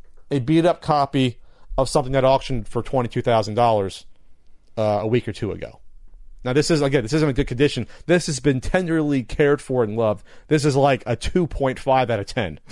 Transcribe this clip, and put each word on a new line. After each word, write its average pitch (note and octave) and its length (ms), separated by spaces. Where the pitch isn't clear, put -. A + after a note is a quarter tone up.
a C#3+ 100
beat D#3+ 260
up E3+ 160
copy C#3 560
of C3 120
something C3 240
that C3 100
auctioned C3 440
for A#2+ 140
twenty-two B2 380
thousand A2 340
dollars, A2 520
uh, G#2 240
a A2 40
week A#2 220
or G#2+ 40
two G2 200
ago. - 280
Now, B2+ 120
this D3 160
is, D#3+ 100
again, C#3 220
this G#2+ 100
isn't D#3 160
a C#3 60
good C3 120
condition. B2+ 400
This E3+ 200
has C3+ 140
been C3 220
tenderly D#3+ 600
cared C#3+ 360
for B2+ 240
and G#2 120
loved. G#2+ 280
This C#3+ 160
is, D3 120
like, C#3 280
a A#2 120
two - 300
point C3 320
five C3 320
out A2+ 100
of G2+ 60
ten. E2+ 340